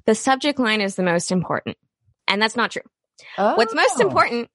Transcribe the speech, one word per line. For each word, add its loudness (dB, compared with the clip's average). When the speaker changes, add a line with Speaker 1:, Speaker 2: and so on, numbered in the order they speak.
Speaker 1:
the 2
subject 0
line 0
is -4
the -2
most 0
important." -4
And 0
that's 0
not -2
true. -10
What's 2
most 2
Speaker 2:
Oh. 4
Speaker 1:
important 0